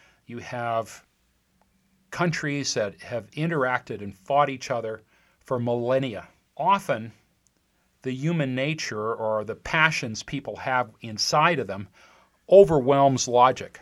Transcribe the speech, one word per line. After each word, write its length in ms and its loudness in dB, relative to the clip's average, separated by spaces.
you 120 -14
have 680 -6
countries 640 -4
that 280 -4
have 300 -10
interacted 680 -4
and 160 -12
fought 320 2
each 220 -8
other 320 -6
for 180 -4
millennia. 680 -2
Often, 560 -2
the 100 -6
human 420 -2
nature 600 -4
or 300 -2
the 100 -8
passions 680 0
people 340 -10
have 340 -2
inside 580 0
of 80 -4
them 220 -10
overwhelms 760 6
logic. 560 4